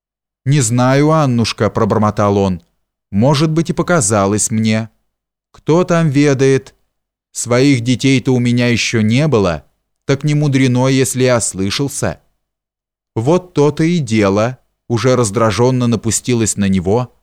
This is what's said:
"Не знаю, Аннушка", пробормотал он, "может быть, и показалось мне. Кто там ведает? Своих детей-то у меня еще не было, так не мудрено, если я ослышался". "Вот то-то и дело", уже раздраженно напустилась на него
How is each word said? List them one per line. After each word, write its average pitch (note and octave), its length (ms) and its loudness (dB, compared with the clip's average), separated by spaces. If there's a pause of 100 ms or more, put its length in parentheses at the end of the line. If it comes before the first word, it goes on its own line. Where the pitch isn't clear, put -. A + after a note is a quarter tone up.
(480)
"Не C#3+ 140 2
знаю, B2+ 500 2
Аннушка", A#2+ 580 0
пробормотал G#2 680 0
он, F#2+ 240 -2 (480)
"может C#3 400 2
быть, E3 200 -2
и - 40 -4
показалось G#2+ 760 0
мне. A2 380 -2 (640)
Кто E3+ 320 0
там E3 240 0
ведает? C3+ 680 2 (580)
Своих B2 500 0
детей-то B2+ 500 0
у B2 60 2
меня A#2+ 300 0
еще A#2 340 0
не B2 260 2
было, F#2+ 380 0 (400)
так C#3 180 -2
не D3 100 0
мудрено, C3+ 540 2
если C3 360 0
я B2+ 120 2
ослышался". G2+ 840 -4 (960)
"Вот E3+ 380 -2
то-то D3 320 0
и F3 140 0
дело", A2 600 0 (300)
уже A#2+ 260 0
раздраженно A#2+ 720 0
напустилась A2+ 680 -2
на G2+ 120 0
него G2 540 -2